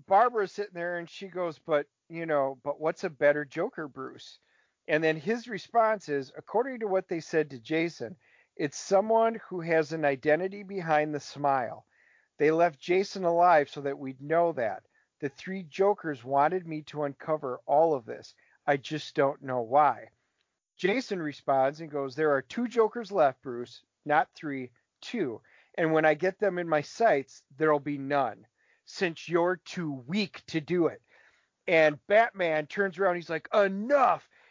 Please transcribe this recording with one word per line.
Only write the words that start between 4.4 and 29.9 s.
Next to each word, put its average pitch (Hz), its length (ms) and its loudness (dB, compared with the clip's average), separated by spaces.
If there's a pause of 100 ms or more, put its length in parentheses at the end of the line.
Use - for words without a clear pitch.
And 160 160 2
then 160 140 2
his 226 320 -4
response 220 600 -2
is, 139 280 -4
"According 240 440 -4
to 214 60 -4
what 185 220 0
they 170 120 -4
said 151 300 -2
to 131 80 -12
Jason, 160 580 -4 (380)
it's 147 220 -4
someone 226 580 2 (120)
who 180 140 -8
has 160 320 0
an 160 120 -2
identity 156 580 0
behind 160 520 -2
the 143 60 -6
smile. 131 640 -4 (500)
They 151 140 4
left 165 280 2
Jason 185 460 -2
alive 170 440 4
so 147 120 -12
that 143 180 -6
we'd 131 220 -12
know 165 320 2
that. 110 320 -4 (340)
The 143 100 -6
three 190 340 -10
Jokers 165 600 0
wanted 151 440 2
me 156 160 -8
to 147 200 -8
uncover 143 640 -6
all 156 280 4
of 117 100 -8
this. 113 300 -14 (320)
I 143 100 2
just - 380 -10
don't 143 280 0
know 127 180 -4
why." 120 480 2 (680)
Jason 202 440 -2
responds 143 600 0
and 156 100 -12
goes, 139 240 -6
"There 156 180 2
are 135 80 2
two 240 260 -6
Jokers 220 440 0
left, 151 320 2
Bruce, 123 400 -10 (220)
not 151 300 2
three, 135 360 -10 (300)
two. 143 400 -6 (340)
And 160 180 0
when 156 120 4
I 156 100 8
get 185 240 -2
them 185 200 0
in 170 100 -6
my 151 120 2
sights, 160 640 0 (140)
there'll 151 220 2
be 143 180 -6
none, 135 500 -4 (380)
since - 440 -6
you're 175 280 2
too 160 340 -8